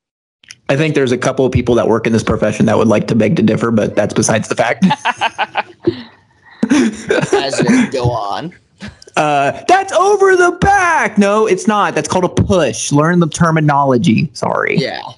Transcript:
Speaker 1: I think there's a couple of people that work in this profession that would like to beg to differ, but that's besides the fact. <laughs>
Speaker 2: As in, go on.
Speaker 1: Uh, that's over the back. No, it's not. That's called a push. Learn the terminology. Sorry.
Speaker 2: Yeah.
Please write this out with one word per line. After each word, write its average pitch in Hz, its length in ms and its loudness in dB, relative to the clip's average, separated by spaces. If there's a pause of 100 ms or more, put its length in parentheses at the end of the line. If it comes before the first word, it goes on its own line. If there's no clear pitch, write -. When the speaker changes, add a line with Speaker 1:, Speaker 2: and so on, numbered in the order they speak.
(680)
Speaker 1:
I 139 80 0
think 156 180 -2
there's 135 160 2
a 123 60 0
couple 131 280 0
of 123 60 0
people 123 240 0
that 113 140 2
work 113 180 0
in 113 60 0
this 110 100 0
profession 107 440 -2
that 104 100 2
would 110 100 2
like 107 200 2
to - 80 -2
beg 110 200 2
to - 60 0
differ, 110 300 0
but 107 240 0
that's 101 180 -2
besides 110 340 0
the - 80 -6
fact. 123 300 0
<laughs> - 2500 -4
Speaker 2:
As - 260 -2
in, 247 320 0
go 123 200 -2
on. 107 420 -6 (640)
Speaker 1:
Uh, 143 500 0
that's 381 260 2
over 392 440 4
the 359 140 4 (100)
back. 339 560 2
No, 202 300 2
it's 185 200 -2
not. 202 280 0
That's 151 120 -2
called 185 180 -2
a 170 40 -2
push. 180 640 -2
Learn 160 260 2
the 170 80 2
terminology. 143 1080 2
Sorry. - 440 -4
Speaker 2:
Yeah. 87 240 -4 (160)